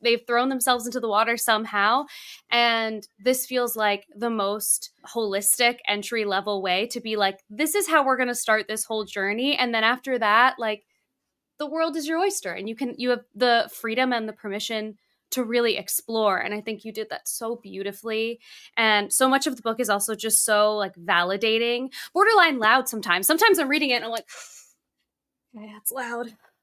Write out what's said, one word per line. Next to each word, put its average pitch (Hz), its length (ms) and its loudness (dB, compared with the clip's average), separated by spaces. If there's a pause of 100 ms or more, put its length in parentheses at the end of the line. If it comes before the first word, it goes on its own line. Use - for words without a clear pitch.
they've 233 240 0
thrown 240 240 0
themselves 247 380 0
into 247 140 -6
the 226 80 -4
water 220 280 0
somehow. 220 680 0 (480)
And 226 520 0 (140)
this 254 280 0
feels 247 280 -2
like 208 400 0
the 233 160 -4
most 208 640 -2 (200)
holistic 226 680 0 (100)
entry 208 360 -2
level 196 380 -2
way 190 260 0
to 240 120 -8
be 220 160 -6
like, 196 240 0 (100)
"This 294 240 -2
is 403 140 0
how 311 160 4
we're 262 140 2
gonna 247 180 -2
start 214 320 0
this 220 160 -6
whole 220 200 -4
journey." 208 520 -2
And 240 180 0
then 220 80 2
after 247 380 0
that, 233 400 4
like, 214 240 -4 (720)
the 302 80 -4
world 320 300 -2
is 294 100 -6
your 320 140 0
oyster 370 320 -2
and 196 160 -8
you 226 80 -8
can, 254 220 -4
you 247 120 0
have 240 140 -2 (100)
the 233 400 2
freedom 247 380 -2
and 220 160 -2
the 214 40 -8
permission 214 640 -8 (320)
to 254 120 -2
really 233 360 0
explore. 214 580 0
And - 160 -4
I 208 80 -6
think 208 240 -10
you 220 80 -12
did 214 160 -10
that - 180 -10
so 233 300 -6
beautifully. 214 800 -6 (380)
And 208 340 2
so 262 200 4
much 262 160 2
of 269 100 0
the - 60 -16
book 226 180 -2
is 247 80 0
also 202 260 0
just 214 300 0
so, 214 320 4
like, 196 180 -4
validating, 220 960 0 (220)
borderline 359 460 6
loud 233 280 4
sometimes. 190 400 0
Sometimes 370 320 6
I'm 285 100 0
reading 294 200 2
it 247 60 2
and 233 100 -2
I'm 233 60 -8
like, 226 180 -6
<sighs> - 1300 -20
"Okay, 214 220 -16
it's - 120 -6
loud. 240 440 -6 (280)